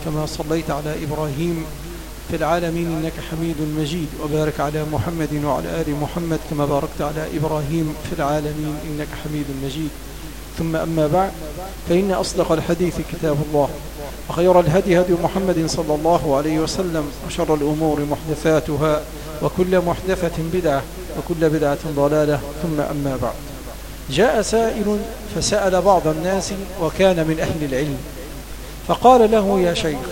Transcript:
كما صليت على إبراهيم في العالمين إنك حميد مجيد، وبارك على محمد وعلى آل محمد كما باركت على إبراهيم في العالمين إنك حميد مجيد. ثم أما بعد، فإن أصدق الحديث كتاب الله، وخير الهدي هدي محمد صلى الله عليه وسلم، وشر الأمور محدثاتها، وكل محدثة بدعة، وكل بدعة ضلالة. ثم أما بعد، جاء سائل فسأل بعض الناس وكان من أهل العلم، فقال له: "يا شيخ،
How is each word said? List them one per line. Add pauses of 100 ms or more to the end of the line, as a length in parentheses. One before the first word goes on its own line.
كما
صليت
على (100)
إبراهيم (640)
في
العالمين
إنك (180)
حميد (220)
مجيد، (160)
وبارك
على
محمد
وعلى
آل
محمد (120)
كما
باركت
على (100)
إبراهيم (140)
في
العالمين
إنك (160)
حميد (200)
مجيد. (680)
ثم
أما
بعد، (560)
فإن
أصدق
الحديث (180)
كتاب (120)
الله، (600)
وخير
الهدي
هدي
محمد
صلى
الله
عليه
وسلم، (140)
وشر
الأمور
محدثاتها، (400)
وكل
محدثة
بدعة، (360)
وكل
بدعة (180)
ضلالة. (220)
ثم
أما
بعد، (760)
جاء
سائل (380)
فسأل
بعض
الناس (300)
وكان
من
أهل
العلم، (880)
فقال
له:
"يا
شيخ، (140)